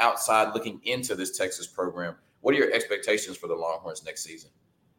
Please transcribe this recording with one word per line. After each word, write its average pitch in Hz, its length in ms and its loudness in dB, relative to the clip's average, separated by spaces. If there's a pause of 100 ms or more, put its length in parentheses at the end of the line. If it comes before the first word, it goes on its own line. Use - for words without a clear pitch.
outside 110 540 4
looking 110 300 -6
into 123 320 -2
this 92 200 -4
Texas 92 300 -4
program, 87 480 -4 (260)
what 135 140 4
are 147 40 4
your - 140 4
expectations 104 640 0
for 87 120 -10
the 82 60 0
Longhorns 82 500 -6
next 78 180 -10
season? 78 280 -14 (480)